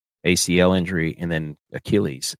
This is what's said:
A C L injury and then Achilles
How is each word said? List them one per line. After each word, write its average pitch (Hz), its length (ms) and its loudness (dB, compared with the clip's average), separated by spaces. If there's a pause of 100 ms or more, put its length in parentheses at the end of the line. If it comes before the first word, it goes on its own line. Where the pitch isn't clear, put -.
(240)
A 90 100 4
C 87 240 0
L 90 140 6
injury 87 460 -2
and 85 120 -6
then 78 260 -4 (160)
Achilles 73 680 -4